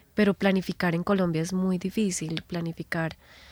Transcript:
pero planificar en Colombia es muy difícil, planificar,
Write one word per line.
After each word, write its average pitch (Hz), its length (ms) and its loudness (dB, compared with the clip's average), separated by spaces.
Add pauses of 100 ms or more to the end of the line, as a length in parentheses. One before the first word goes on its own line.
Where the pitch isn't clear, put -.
(140)
pero 202 200 4
planificar 185 600 0
en 170 100 0
Colombia 175 380 2
es 180 100 -4
muy 185 260 0
difícil, 185 680 -2
planificar, 165 680 -6 (360)